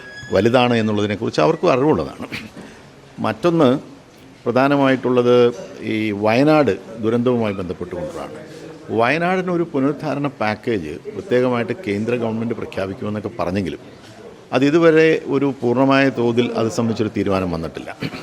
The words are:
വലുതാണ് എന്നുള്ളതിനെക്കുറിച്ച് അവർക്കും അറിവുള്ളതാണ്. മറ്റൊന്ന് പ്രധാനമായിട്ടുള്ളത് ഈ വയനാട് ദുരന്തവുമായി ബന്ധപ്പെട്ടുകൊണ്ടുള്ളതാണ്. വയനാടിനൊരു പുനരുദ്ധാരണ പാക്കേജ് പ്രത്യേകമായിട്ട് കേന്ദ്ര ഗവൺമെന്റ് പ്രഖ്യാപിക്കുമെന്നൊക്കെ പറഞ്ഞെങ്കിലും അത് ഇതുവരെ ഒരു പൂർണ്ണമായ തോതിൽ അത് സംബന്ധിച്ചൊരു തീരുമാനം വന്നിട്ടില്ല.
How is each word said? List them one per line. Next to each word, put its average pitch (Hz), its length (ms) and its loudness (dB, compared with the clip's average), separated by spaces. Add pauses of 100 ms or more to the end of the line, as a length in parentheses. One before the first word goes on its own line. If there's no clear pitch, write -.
(340)
വലുതാണ് 120 480 4
എന്നുള്ളതിനെക്കുറിച്ച് 107 640 -2
അവർക്കും 160 280 2
അറിവുള്ളതാണ്. 123 540 0 (960)
മറ്റൊന്ന് 160 420 2 (760)
പ്രധാനമായിട്ടുള്ളത് 127 920 2 (600)
ഈ - 20 0 (260)
വയനാട് 135 480 4 (320)
ദുരന്തവുമായി 117 560 0
ബന്ധപ്പെട്ടുകൊണ്ടുള്ളതാണ്. 87 800 -8 (600)
വയനാടിനൊരു 170 760 0
പുനരുദ്ധാരണ 143 540 -2 (120)
പാക്കേജ് 104 560 -2 (200)
പ്രത്യേകമായിട്ട് 120 580 0 (140)
കേന്ദ്ര 107 260 -2 (100)
ഗവൺമെന്റ് 113 380 -4
പ്രഖ്യാപിക്കുമെന്നൊക്കെ 98 800 -6
പറഞ്ഞെങ്കിലും 87 420 -4 (720)
അത് 127 160 2
ഇതുവരെ 160 380 6 (260)
ഒരു 139 120 0 (120)
പൂർണ്ണമായ 135 460 2 (140)
തോതിൽ 120 280 2 (120)
അത് 110 160 0
സംബന്ധിച്ചൊരു 113 420 0
തീരുമാനം 95 380 0
വന്നിട്ടില്ല. 80 340 -8 (340)